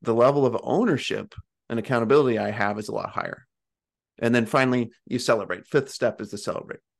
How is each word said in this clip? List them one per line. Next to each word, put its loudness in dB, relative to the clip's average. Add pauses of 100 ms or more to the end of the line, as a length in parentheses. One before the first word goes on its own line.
the 0
level 4
of 0
ownership -2 (340)
and -4
accountability 2
I -2
have -2
is -10
a -8
lot -6
higher. -8 (720)
And 2
then 2
finally, 2 (140)
you -4
celebrate. -2
Fifth 0
step -2
is -10
to -10
celebrate. -10 (180)